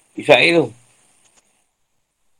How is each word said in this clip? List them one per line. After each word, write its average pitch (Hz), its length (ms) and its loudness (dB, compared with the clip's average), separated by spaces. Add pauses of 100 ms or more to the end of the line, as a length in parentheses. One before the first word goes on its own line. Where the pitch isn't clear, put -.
(180)
Israel 147 420 0
tu. 131 80 -2 (1700)